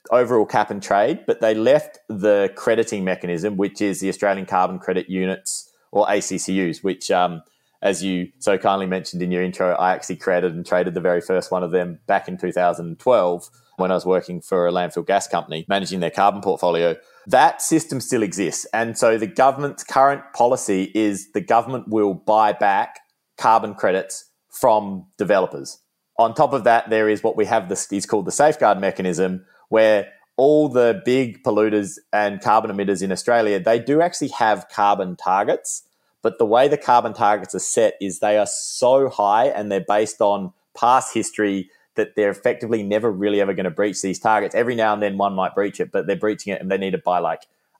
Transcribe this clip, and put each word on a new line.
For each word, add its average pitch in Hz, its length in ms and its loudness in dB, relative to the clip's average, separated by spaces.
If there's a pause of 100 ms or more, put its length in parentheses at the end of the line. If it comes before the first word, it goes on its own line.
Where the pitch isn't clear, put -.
(120)
overall 120 340 4
cap 107 240 0
and 101 140 -8
trade, 107 420 0
but - 160 -2
they 110 140 2
left 123 420 2 (100)
the 101 480 2
crediting 110 480 -2
mechanism, 90 540 -4
which 98 240 -4
is 95 180 -2
the 95 100 -4
Australian 95 360 -2
Carbon 92 320 0
Credit 90 320 -4
Units, 92 560 -6 (260)
or 104 160 2
A 101 140 0
C 95 160 -6
C - 160 -6 (160)
Us, 78 140 -8
which, 92 260 -6
um, 87 320 0 (400)
as 92 220 0
you 92 340 -4
so 98 220 0
kindly 98 260 0
mentioned 90 380 -6
in 90 80 -2
your 90 100 0
intro, 92 320 -2
I 92 200 2
actually - 240 -8
created 90 360 0
and 85 100 -10
traded 90 300 0
the 87 80 -4
very 87 180 0
first 90 320 -4
one 92 120 -2
of 85 80 -6
them 87 340 -2
back 98 220 -2
in 92 100 -10
two 90 140 -6
thousand 85 480 -2
twelve 90 500 0 (280)
when 92 120 0
I 92 60 2
was 85 100 -4
working 90 340 -2
for 87 280 -2
a 87 40 2
landfill 87 360 -4
gas 98 200 0
company, 80 400 -6
managing 95 320 -4
their 90 120 -2
carbon 101 300 2
portfolio. 85 540 0 (300)
That 135 360 4
system 151 400 -2
still 123 200 -2
exists. 90 500 -4
And 117 260 -4
so 113 200 4
the 110 80 -4
government's 131 580 0
current 139 380 2 (120)
policy 107 600 0
is 104 380 -2
the 104 100 -2
government 120 460 0
will 107 260 0
buy 107 400 2
back 101 460 -2 (380)
carbon 110 360 2
credits 95 520 -2 (240)
from 101 580 -2 (100)
developers. 92 640 -2 (380)
On 113 160 2
top 143 200 2
of 123 120 -2
that, 113 240 4
there 110 180 2
is 104 160 0
what - 140 -2
we 107 80 0
have, 101 240 -2
this - 220 -6
is - 140 -4
called 101 200 -2
the 90 60 -6
safeguard 135 480 2
mechanism, 92 640 -2 (240)
where 110 420 4 (240)
all 151 320 4
the 120 380 2
big 123 380 0
polluters 107 540 0 (140)
and 101 300 -2
carbon 110 300 2
emitters 98 300 -2
in 95 100 -4
Australia, 107 480 0
they 113 200 2
do 143 220 0
actually 170 280 -2
have 107 400 0
carbon 98 460 0
targets, 104 680 -2 (380)
but - 160 -2
the 117 80 2
way 120 220 4
the 143 100 2
carbon 117 360 2
targets 104 420 0
are 92 40 -6
set 110 420 0
is 95 180 -6
they 104 180 2
are 101 100 2
so 131 600 0
high 107 380 2
and 104 260 -4
they're 95 160 -2
based 107 320 0
on 101 320 0 (240)
past 123 380 2
history 101 560 -2 (260)
that 107 200 -4
they're 101 140 2
effectively 113 540 -2
never 107 280 0
really 101 300 0
ever 98 120 0
gonna 92 160 -4
breach 98 320 -2
these 95 180 -4
targets. 107 360 0
Every 120 200 0
now 110 180 2
and 104 80 -4
then 101 160 -2
one 98 160 0
might 92 220 -4
breach 98 260 -2
it, 82 100 -6
but 92 160 -4
they're 98 80 -2
breaching 101 380 -4
it - 80 -6
and 95 100 -8
they 98 60 0
need 95 140 -4
to 90 60 -2
buy, 90 220 -2
like, 85 280 -4 (320)